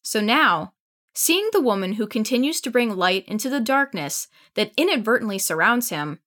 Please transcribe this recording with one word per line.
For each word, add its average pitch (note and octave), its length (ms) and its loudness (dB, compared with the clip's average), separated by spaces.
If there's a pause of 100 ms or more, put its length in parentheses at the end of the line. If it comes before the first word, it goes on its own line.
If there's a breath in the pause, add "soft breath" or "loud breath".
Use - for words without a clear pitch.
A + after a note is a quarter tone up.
So - 220 -4
now, G#3 500 2 (400)
seeing G4+ 400 0
the G4+ 80 4
woman G3 340 0
who G#3+ 120 -2
continues B3 560 0
to C4+ 80 -6
bring A#3 260 0
light F#3 320 0
into G#3+ 220 -4
the C#4 100 0
darkness A#3 680 -2 (260 soft breath)
that G#3 240 -2
inadvertently B3+ 600 0
surrounds G3 520 0
him D3+ 360 -6